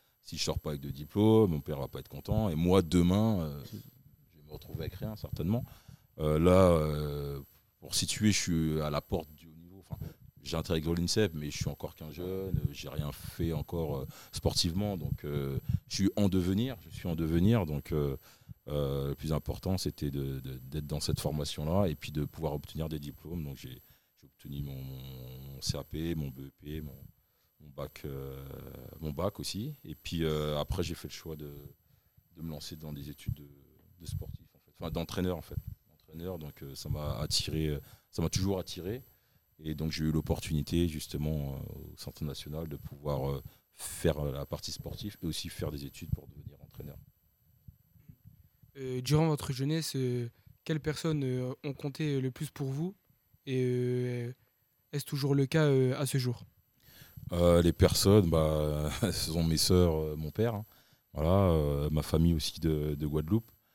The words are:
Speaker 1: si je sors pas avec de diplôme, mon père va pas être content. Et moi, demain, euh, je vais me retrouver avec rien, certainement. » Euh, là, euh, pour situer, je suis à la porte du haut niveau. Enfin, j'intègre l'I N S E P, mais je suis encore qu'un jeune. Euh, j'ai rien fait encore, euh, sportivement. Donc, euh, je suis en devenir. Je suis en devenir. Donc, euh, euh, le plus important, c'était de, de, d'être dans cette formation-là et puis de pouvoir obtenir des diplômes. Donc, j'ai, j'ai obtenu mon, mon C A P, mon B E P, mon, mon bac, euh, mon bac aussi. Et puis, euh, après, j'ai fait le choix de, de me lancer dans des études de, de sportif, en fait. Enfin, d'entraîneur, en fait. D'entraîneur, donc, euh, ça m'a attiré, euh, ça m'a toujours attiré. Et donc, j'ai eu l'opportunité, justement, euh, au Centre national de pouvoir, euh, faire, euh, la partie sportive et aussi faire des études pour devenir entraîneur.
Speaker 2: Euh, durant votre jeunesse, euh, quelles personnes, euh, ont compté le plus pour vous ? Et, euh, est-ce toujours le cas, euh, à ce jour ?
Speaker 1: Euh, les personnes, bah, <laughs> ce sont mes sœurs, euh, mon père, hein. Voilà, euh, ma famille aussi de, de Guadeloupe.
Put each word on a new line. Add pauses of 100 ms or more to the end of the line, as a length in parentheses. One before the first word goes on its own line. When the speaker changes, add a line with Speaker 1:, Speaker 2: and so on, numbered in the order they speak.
(200)
Speaker 1:
si
je
sors
pas
avec
de
diplôme,
mon
père
va
pas
être
content.
Et
moi,
demain,
euh,
je
vais
me
retrouver
avec
rien,
certainement. » (540)
Euh,
là,
euh, (380)
pour
situer,
je
suis
à
la
porte
du
haut
niveau.
Enfin, (380)
j'intègre
l'I
N
S
E
P,
mais
je
suis
encore
qu'un
jeune.
Euh,
j'ai
rien
fait
encore,
euh, (260)
sportivement.
Donc,
euh, (260)
je
suis
en
devenir.
Je
suis
en
devenir.
Donc,
euh, (500)
euh,
le
plus
important,
c'était
de,
de,
d'être
dans
cette
formation-là
et
puis
de
pouvoir
obtenir
des
diplômes.
Donc,
j'ai, (400)
j'ai
obtenu
mon,
mon
C
A
P,
mon
B
E
P,
mon, (600)
mon
bac,
euh, (540)
mon
bac
aussi.
Et
puis,
euh,
après,
j'ai
fait
le
choix
de, (840)
de
me
lancer
dans
des
études
de, (520)
de
sportif,
en
fait.
Enfin,
d'entraîneur,
en
fait. (360)
D'entraîneur,
donc,
euh,
ça
m'a
attiré,
euh, (300)
ça
m'a
toujours
attiré. (540)
Et
donc,
j'ai
eu
l'opportunité,
justement,
euh,
au
Centre
national
de
pouvoir,
euh, (320)
faire,
euh,
la
partie
sportive
et
aussi
faire
des
études
pour
devenir
entraîneur. (1800)
Speaker 2:
Euh,
durant
votre
jeunesse,
euh, (340)
quelles
personnes,
euh, (100)
ont
compté
le
plus
pour
vous ? (500)
Et,
euh, (600)
est-ce
toujours
le
cas,
euh,
à
ce
jour ? (840)
Speaker 1:
Euh,
les
personnes,
bah,
<laughs>
ce
sont
mes
sœurs,
euh,
mon
père,
hein. (480)
Voilà,
euh,
ma
famille
aussi
de,
de
Guadeloupe. (240)